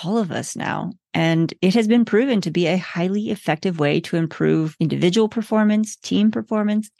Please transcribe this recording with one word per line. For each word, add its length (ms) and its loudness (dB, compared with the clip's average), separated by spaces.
all 140 -2
of 160 -2
us 240 -8
now. 360 -6
And 480 2
it 140 4
has 120 2
been 200 4
proven 340 2
to 100 -4
be 160 0
a 120 2
highly 520 -4
effective 480 -4
way 220 2
to 160 -4
improve 640 0
individual 480 2
performance, 680 0
team 340 0
performance, 580 -2